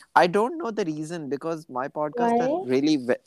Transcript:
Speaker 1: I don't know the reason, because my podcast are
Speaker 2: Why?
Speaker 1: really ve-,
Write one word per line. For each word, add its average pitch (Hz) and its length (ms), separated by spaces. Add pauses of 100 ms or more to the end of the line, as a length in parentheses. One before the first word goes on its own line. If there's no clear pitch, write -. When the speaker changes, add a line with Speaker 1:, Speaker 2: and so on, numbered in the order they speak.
(140)
Speaker 1:
I 165 120
don't 220 320
know 233 120
the 208 140
reason, 156 440
because 156 400
my 131 200
podcast 233 520
are 254 100
Speaker 2:
Why? 359 140 (100)
Speaker 1:
really 143 220
ve-, 117 300